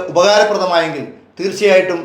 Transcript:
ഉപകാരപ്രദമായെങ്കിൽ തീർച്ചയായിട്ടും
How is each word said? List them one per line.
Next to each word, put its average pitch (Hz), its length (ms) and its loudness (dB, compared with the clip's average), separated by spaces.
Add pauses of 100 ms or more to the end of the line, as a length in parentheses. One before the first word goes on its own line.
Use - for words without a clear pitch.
(120)
ഉപകാരപ്രദമായെങ്കിൽ 180 960 0 (320)
തീർച്ചയായിട്ടും 185 640 0